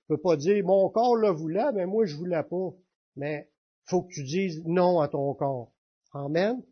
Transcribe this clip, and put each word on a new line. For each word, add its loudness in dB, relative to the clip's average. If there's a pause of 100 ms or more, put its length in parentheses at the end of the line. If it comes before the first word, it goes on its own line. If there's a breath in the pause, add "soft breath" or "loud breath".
on 2
peut -4
pas 4
dire, « 2
Mon 4
corps 2
le 4
voulait, -2
mais -2
moi, 0
je -6
voulais -2
pas. » -4 (460)
Mais -8 (360)
faut 0
que -18
tu -10
dises -4
non 2
à 0
ton -2
corps. -6 (420)
Amen. -2